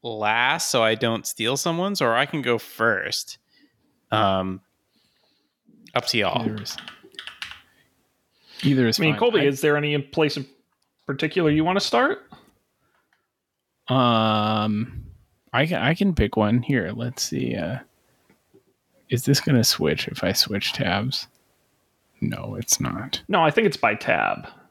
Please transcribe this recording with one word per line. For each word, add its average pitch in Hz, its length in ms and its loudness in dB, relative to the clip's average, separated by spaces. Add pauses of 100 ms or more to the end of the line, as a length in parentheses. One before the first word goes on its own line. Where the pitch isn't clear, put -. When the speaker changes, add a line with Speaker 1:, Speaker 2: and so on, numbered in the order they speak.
Speaker 1:
last 117 680 0
so 120 120 4
I 110 120 4
don't 113 320 -2
steal 120 300 -2
someone's, 180 440 -4
or 117 140 2
I 135 120 2
can 147 160 -4
go 120 160 0
first. - 800 -2 (720)
Um, 95 500 0 (1300)
up 123 120 -2
to 117 120 -2
y'all. 101 240 0
Speaker 2:
Either 107 200 -4
is - 140 -12 (1900)
either 131 240 4
is 110 100 0
Speaker 3:
I - 40 0
mean, 156 100 2
Speaker 2:
fine. - 60 -4
Speaker 3:
Colby, 220 220 2
Speaker 2:
I 139 40 2
Speaker 3:
is 139 160 2
there 147 160 4
any 147 220 0
place 143 380 -2
in 139 100 -8 (600)
particular 156 440 0
you 156 140 2
wanna 185 160 2
start? 262 380 0 (1700)
Speaker 2:
Um, 107 1160 2 (480)
I 139 140 2
ca-, 175 160 -2
I 147 120 2
can 196 200 0
pick 104 220 0
one. 107 260 2
Here, 113 320 0
let's 123 280 -8
see, 117 340 -4
uh, 101 220 -4 (1300)
is 120 160 0
this 135 160 4
gonna 123 240 4
switch - 440 0
if - 140 -8
I 95 100 0
switch - 400 -2
tabs? 104 540 -2 (960)
No, - 360 -6
it's - 240 -4
not. - 480 -6
Speaker 3:
No, 185 140 2
I 156 80 6
think 226 160 2
it's 156 100 2
by 107 180 2
tab. - 520 -2 (240)